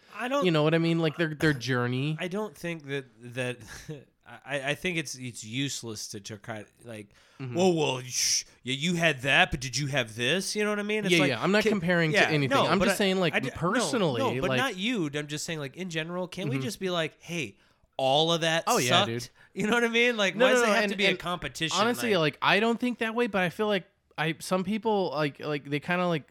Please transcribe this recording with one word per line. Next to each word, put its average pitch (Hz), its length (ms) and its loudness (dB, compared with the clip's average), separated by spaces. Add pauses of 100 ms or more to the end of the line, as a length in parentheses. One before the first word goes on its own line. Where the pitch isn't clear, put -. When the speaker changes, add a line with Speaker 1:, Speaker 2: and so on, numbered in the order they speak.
(180)
Speaker 1:
I 233 100 -6
don't 269 160 0
Speaker 2:
you 180 60 4
know 156 120 4
what 156 120 4
I 165 40 4
mean? 165 200 2
Like, 160 180 0
their, 170 180 0
their 151 200 2
journey. 127 640 -2
Speaker 1:
I 185 80 -6
don't 196 260 -8
think 165 340 -10
that, 139 180 -8 (280)
that 123 220 -4 (320)
<laughs> 156 80 -12 (500)
I, 139 140 -4 (100)
I 147 40 -2
think 175 240 -4
it's, 147 160 -6
it's 127 280 -12
useless 117 680 -6
to, 107 120 -12
to 104 180 -14
try, 107 260 -12 (200)
like, 107 240 -14 (320)
Speaker 2:
Mm-hmm. 127 160 -8
Speaker 1:
"Whoa, 185 140 4
well, 143 340 0
sh-, - 400 -2 (180)
yeah, 127 120 -4
you 160 200 0
had 160 280 2
that, 151 280 4
but - 80 -4
did 123 180 -8
you 143 120 -2
have 123 260 -2
this?" 143 400 -2
You 208 80 -2
know 208 80 0
what 208 80 -2
I 208 60 -4
mean? 214 220 -2
It's 180 80 2
Speaker 2:
Yeah, 170 60 6
Speaker 1:
like, 143 100 4
Speaker 2:
yeah, 117 120 -2
I'm 160 80 2
not 208 140 4
Speaker 1:
ki-, 214 60 2
Speaker 2:
comparing 170 420 2
to 202 60 4
Speaker 1:
yeah, 147 100 6
Speaker 2:
anything. 143 220 2
Speaker 1:
no, 254 160 4
Speaker 2:
I'm 170 120 2
Speaker 1:
but 202 60 2
Speaker 2:
just 190 120 4
Speaker 1:
I, - 20 -2
Speaker 2:
saying, 190 200 2
like, 175 160 2
Speaker 1:
I 190 60 0
d-, 135 80 -4
no, - 80 -8
Speaker 2:
personally, 180 640 0 (160)
Speaker 1:
no, 131 40 -2
but 135 100 0
Speaker 2:
like 131 80 2
Speaker 1:
not - 180 0
you. 151 360 -2
I'm 147 140 -4
just 147 180 -8
saying, 165 140 -6
like, 139 180 -10
in 180 140 -8
general, 170 380 -4
can't 175 220 -8
we 135 60 -2
Speaker 2:
Mm-hmm. 135 80 -2
Speaker 1:
just 202 140 -8
be 190 120 -4
like, 165 300 -4
"Hey, 151 360 -8 (400)
all 143 360 4
of 165 100 2
that 160 260 2
Speaker 2:
Oh, 233 100 2
yeah, 127 120 2
Speaker 1:
sucked"? 185 180 6
Speaker 2:
dude. 120 200 -6 (260)
Speaker 1:
You 190 120 -2
know 214 60 0
what 240 100 4
I 233 60 4
mean? 233 280 2
Like, 196 200 0
Speaker 2:
No, 226 80 6
Speaker 1:
why 254 80 6
Speaker 2:
no, - 60 6
Speaker 1:
does 240 80 4
Speaker 2:
no, 214 40 4
Speaker 1:
it 202 40 4
have 226 100 4
Speaker 2:
and, 202 80 0
Speaker 1:
to 202 60 -4
be 202 80 2
a 180 40 4
Speaker 2:
and 180 80 -2
Speaker 1:
competition? 165 640 -4
Speaker 2:
honestly, 233 360 0
Speaker 1:
Like 156 180 2
Speaker 2:
like, - 80 -20
I 165 180 4
don't 226 180 2
think 247 200 -2
that 226 180 -4
way, 247 100 2
but 196 160 -2
I 180 60 0
feel 214 180 -2
like 202 200 0 (320)
I, 156 220 -2
some 185 220 0
people, 202 480 0
like, 143 300 -2
like, 147 280 -4
they 143 120 -2
kinda, 180 260 0
like, 170 240 0